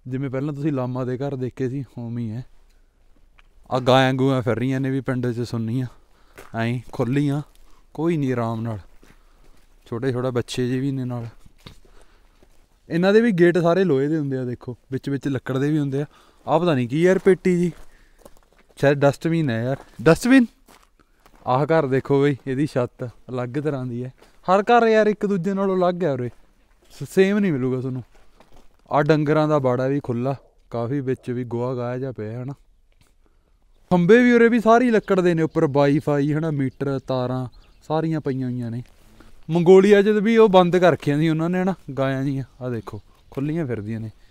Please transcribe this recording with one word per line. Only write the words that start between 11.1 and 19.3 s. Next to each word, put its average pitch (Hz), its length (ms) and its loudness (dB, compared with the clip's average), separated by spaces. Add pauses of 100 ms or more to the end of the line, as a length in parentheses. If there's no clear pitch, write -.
ਇਹਨਾਂ 175 240 2
ਦੇ 220 80 6
ਵੀ 233 120 4
ਗੇਟ 175 260 4
ਸਾਰੇ 170 260 2
ਲੋਹੇ 143 240 2
ਦੇ 160 100 -2
ਹੁੰਦੇ 139 180 -4
ਆ, 131 80 -4
ਦੇਖੋ 123 320 -10 (160)
ਵਿੱਚ 131 180 -6
ਵਿੱਚ 139 180 -4
ਲੱਕੜ 131 300 -4
ਦੇ 143 120 -2
ਵੀ 156 80 0
ਹੁੰਦੇ 143 240 -4
ਆ। - 20 -6 (420)
ਆਹ 151 140 2
ਪਤਾ 170 140 0
ਨਹੀਂ 123 140 -2
ਕੀ 147 140 -2
ਯਾਰ, 185 160 4
ਪੇਟੀ 185 380 2
ਜੀ, 175 160 0 (1040)
ਸ਼ਾਇਦ 143 220 2
dustbin 151 520 0